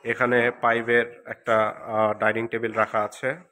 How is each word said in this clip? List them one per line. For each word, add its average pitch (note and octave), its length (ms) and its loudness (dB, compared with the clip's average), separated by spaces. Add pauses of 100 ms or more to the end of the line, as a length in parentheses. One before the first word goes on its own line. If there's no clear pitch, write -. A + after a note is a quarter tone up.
এখানে A#2+ 460 2 (100)
পাইপের A#2 640 0
একটা, A2 420 0
আহ, G#2+ 500 -2
ডাইনিং A2 300 0
টেবিল A2+ 240 -4
রাখা G#2+ 320 0
আছে C3+ 320 -6 (160)